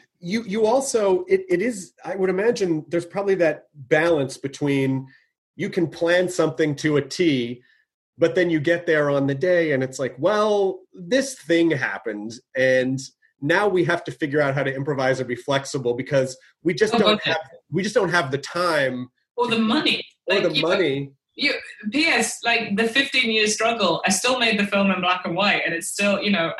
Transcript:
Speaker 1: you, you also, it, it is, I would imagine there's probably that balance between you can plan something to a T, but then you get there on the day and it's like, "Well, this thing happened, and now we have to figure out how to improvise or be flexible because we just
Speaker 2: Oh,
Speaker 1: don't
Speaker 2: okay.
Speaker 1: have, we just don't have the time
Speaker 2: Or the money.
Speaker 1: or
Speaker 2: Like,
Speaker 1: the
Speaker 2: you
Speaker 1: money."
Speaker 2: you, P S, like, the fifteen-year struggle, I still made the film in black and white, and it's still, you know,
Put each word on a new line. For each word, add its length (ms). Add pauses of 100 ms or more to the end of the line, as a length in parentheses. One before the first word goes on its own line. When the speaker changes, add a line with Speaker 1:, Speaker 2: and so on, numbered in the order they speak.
(200)
Speaker 1:
you, 240
you 200
also, 600
it, 240
it 120
is, 320 (120)
I 100
would 160
imagine 580
there's 160
probably 320
that 280 (100)
balance 640
between 720 (480)
you 120
can 200
plan 400
something 480
to 200
a 60
T, 600 (540)
but 200
then 120
you 120
get 260
there 240
on 160
the 80
day 380
and 100
it's 160
like, 200
"Well, 640 (140)
this 400
thing 380
happened, 640 (220)
and 440 (400)
now 260
we 180
have 200
to 80
figure 280
out 140
how 80
to 120
improvise 460
or 40
be 120
flexible 580
because 420 (260)
we 120
just 200
Speaker 2:
Oh, 40
Speaker 1:
don't 160
Speaker 2:
okay. 160
Speaker 1:
have, 100 (300)
we 120
just 120
don't 160
have 200
the 80
time 720 (280)
Speaker 2:
Or 120
the 100
money. 460 (240)
Speaker 1:
or 80
Speaker 2:
Like, 120
Speaker 1:
the 60
Speaker 2:
you 80
Speaker 1:
money." 500 (240)
Speaker 2:
you, 180 (360)
P 140
S, 400
like, 320
the 100
fifteen-year 600
struggle, 580
I 60
still 280
made 200
the 80
film 240
in 100
black 240
and 100
white, 300
and 100
it's 140
still, 320
you 100
know, 300